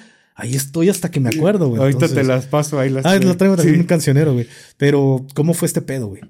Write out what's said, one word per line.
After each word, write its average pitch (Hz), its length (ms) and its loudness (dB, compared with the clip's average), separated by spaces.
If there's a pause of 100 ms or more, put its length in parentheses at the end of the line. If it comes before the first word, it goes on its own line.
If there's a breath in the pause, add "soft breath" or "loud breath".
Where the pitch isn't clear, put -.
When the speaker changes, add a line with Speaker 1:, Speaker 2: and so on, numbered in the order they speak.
(340 soft breath)
Speaker 1:
ahí 120 220 -8
estoy 151 320 -2
hasta 180 240 -2
que 147 80 -2
me 127 80 0
acuerdo, 160 400 0
güey. 120 140 -2
Speaker 2:
Ahorita 135 240 2
Speaker 1:
Entonces 139 100 -2
Speaker 2:
te 143 80 2
las 131 220 0
paso, 147 340 -2
ahí 135 100 0
las 135 160 -2
Speaker 1:
Ah, 170 40 2
Speaker 2:
traigo. 190 180 2
Speaker 1:
la 180 80 2
traigo 190 220 2
también 160 180 4
Speaker 2:
Sí. 170 60 4
Speaker 1:
un 175 60 -2
cancionero, 151 440 2
güey. 120 160 -2 (300 loud breath)
Pero, 139 580 2
¿cómo 160 180 0
fue 170 120 -4
este 151 160 -4
pedo, 135 260 -8
güey? 95 220 -14